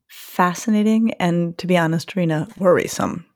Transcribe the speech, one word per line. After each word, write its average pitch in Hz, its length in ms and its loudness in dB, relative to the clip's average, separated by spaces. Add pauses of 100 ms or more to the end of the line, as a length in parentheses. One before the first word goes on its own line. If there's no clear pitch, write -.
fascinating 214 1040 0
and, 170 440 -2
to 175 100 -8
be 180 100 4
honest, 165 380 -2
Rena, 160 320 0 (100)
worrisome - 680 0 (120)